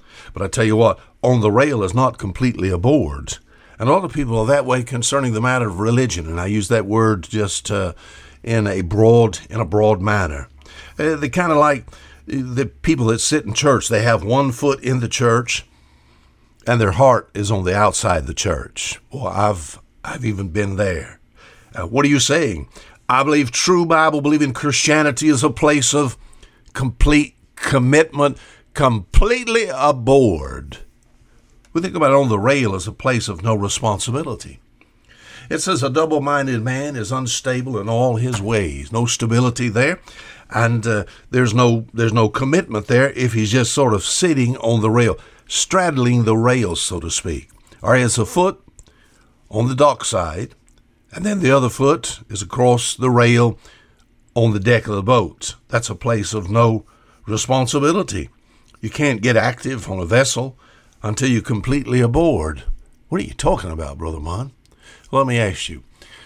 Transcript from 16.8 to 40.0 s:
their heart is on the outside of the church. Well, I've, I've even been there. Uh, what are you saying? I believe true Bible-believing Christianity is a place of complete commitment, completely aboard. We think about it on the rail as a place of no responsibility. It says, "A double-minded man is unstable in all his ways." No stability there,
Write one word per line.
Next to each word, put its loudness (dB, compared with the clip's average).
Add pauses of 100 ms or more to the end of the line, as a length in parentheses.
their 2
heart 4
is -2
on 0
the 0
outside 0
of -8
the -8
church. -6 (120)
Well, -8
I've, -4 (260)
I've -12
even -4
been -4
there. -4 (540)
Uh, -8
what 0
are 2
you 4
saying? 0 (420)
I 4
believe 2
true 2
Bible-believing 2
Christianity 0
is 4
a 2
place 2
of 0 (580)
complete 2 (220)
commitment, 2 (340)
completely 2
aboard. 0 (920)
We -2
think -6
about 4
it 6
on 4
the 2
rail 2
as -8
a -8
place -2
of -8
no 2
responsibility. -6 (880)
It -4
says, -2
"A -2
double-minded 0
man -4
is -8
unstable -4
in -6
all 0
his -2
ways." -4
No 0
stability 0
there, 0 (500)